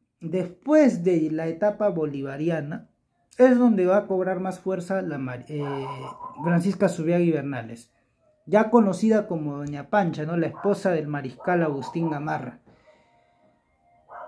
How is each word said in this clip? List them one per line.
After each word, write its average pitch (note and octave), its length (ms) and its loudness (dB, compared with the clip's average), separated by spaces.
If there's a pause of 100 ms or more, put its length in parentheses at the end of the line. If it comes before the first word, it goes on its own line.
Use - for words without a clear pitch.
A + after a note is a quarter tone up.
(200)
después F#3 840 2
de D#3+ 260 2
la E3 180 -4
etapa G#3 400 0
bolivariana, D3+ 1000 -4 (480)
es B3 200 8
donde G#3+ 280 4
va F#3 100 6
a G3+ 100 0
cobrar F#3 340 -2
más F#3 200 -6
fuerza F#3 400 -4
la D#3+ 160 -6
Mar-, B2+ 320 -8
eh, D3 160 -6 (800)
Francisca F3 460 2
Zubiaga E3+ 340 0
y E3 60 2
Bernales, C3 600 -6 (600)
ya G#3+ 180 4
conocida A3 600 4
como D3+ 280 -4
Doña C#3+ 320 -10
Pancha, D#3+ 380 0
¿no? E3+ 100 -4
La D#3+ 120 0
esposa F#3+ 420 -2
del D3+ 160 -2
mariscal D3 560 -2
Agustín D#3 480 -2
Gamarra. D3 500 -8 (1700)